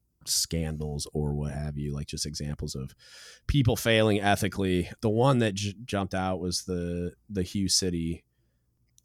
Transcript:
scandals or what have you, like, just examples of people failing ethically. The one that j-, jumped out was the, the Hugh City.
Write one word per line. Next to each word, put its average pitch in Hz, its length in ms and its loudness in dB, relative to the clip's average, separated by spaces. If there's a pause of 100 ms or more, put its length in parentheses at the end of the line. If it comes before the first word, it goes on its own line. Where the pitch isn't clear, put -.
(260)
scandals 76 880 -2
or 73 220 0
what 73 160 -4
have 73 260 -6
you, 73 160 -4
like, 71 140 -8
just - 180 -6
examples 76 500 -8
of 67 200 -10 (500)
people 127 300 4
failing 110 460 4
ethically. 98 680 2 (120)
The 110 80 2
one 123 300 4
that 110 140 2
j-, 101 220 -4 (100)
jumped 98 300 -2
out 92 240 0
was 87 240 -4
the, 87 500 -4 (160)
the 98 140 -2
Hugh 98 260 -2
City. 85 540 0 (800)